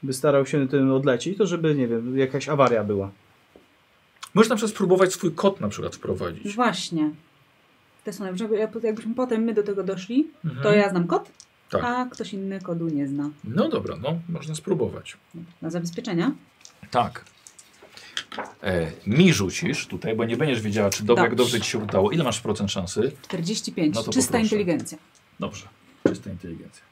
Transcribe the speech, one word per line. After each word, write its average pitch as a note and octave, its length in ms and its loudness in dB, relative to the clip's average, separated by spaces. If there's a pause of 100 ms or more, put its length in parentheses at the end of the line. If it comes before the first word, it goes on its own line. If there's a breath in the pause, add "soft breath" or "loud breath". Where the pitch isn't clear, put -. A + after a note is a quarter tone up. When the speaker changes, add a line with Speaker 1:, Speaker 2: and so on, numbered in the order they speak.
Speaker 1:
by C3+ 100 -4
starał C#3 340 4
się C#3 220 0
tym C3+ 240 4
odlecieć, D3+ 460 2
to A3 80 4
żeby, E3 280 2
nie C3 140 2
wiem, A#2 300 -2
jakaś C3+ 300 0
awaria B2 360 6
była. G2+ 260 0 (1200)
Speaker 2:
Można A3+ 180 6
na A#3 40 2
przykład G#3 180 -2
spróbować F#3 380 4
swój E3+ 220 -2
kod G3+ 260 2
na G#2+ 80 -2
przykład - 280 -8
wprowadzić. F#2+ 580 -6
Speaker 3:
Właśnie. F3 560 0 (960)
Te G#3+ 80 -8
są, F#3 240 -6
żeby G#3+ 200 0
ja-, G#3+ 120 0 (140)
jakbyśmy A3 320 -2
potem B3 280 0
my A#3 120 0
do G#3 80 2
tego G3+ 220 -2
doszli, A3+ 440 0 (160)
Speaker 2:
Mhm. B2+ 180 -4
Speaker 3:
to G#3 120 6
ja G#3 160 6
znam F3 160 2
kod, F#4 240 0 (400)
Speaker 2:
Tak. - 140 0
Speaker 3:
a B3 260 -2
ktoś G#3 220 -10
inny G3 280 -6
kodu E3+ 280 -4
nie C#3+ 200 -2
zna. C#3+ 220 -2 (140)
Speaker 2:
No E3 240 0
dobra, G#2 340 -4
no, D#3 160 -2 (100)
można D#3 260 -8
spróbować. D3+ 600 -4 (460)
Speaker 3:
Na E3 80 -6
zabezpieczenia? F3 600 -2 (580)
Speaker 2:
Tak. - 340 -2 (1400 loud breath)
E, F2 280 -2 (160)
mi D#3 260 6
rzucisz G2+ 540 -2
tutaj, G#2 300 -4
bo A2+ 80 0
nie A2+ 120 -2
będziesz C3 240 0
wiedziała, G#2 300 2
czy G#2 140 -4
do-, A2+ 120 0
jak F#3 140 4
Speaker 3:
Dobrze. A#2+ 60 -4
Speaker 2:
dobrze A#2 240 2
ci G#2+ 100 -4
się A#2 80 -2
udało. G#2 320 2
Ile D#3+ 140 0
masz A2+ 160 -2
procent G#2 320 -2
szansy? G#2 400 -2 (100)
Speaker 3:
Czterdzieści F3+ 500 -6
pięć. D#3 220 0
Speaker 2:
No A3+ 80 0
to G3+ 100 -4
Speaker 3:
Czysta B3+ 200 4
Speaker 2:
poproszę. A#3 120 2
Speaker 3:
inteligencja. F3 540 0 (420)
Speaker 2:
Dobrze. - 280 -10 (400)
Czysta - 220 -6
inteligencja. F2 600 -14